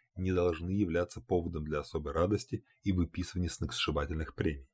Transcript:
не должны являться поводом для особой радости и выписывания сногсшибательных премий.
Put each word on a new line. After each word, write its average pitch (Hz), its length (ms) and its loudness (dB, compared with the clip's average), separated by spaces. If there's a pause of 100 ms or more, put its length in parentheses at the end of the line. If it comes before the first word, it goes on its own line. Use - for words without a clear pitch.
(160)
не 92 160 0
должны 87 400 2
являться 87 500 0
поводом 85 440 0
для 76 140 -2
особой 73 340 -6
радости 101 500 0 (200)
и 101 80 2
выписывания 87 580 0
сногсшибательных 78 840 -2
премий. 78 400 -2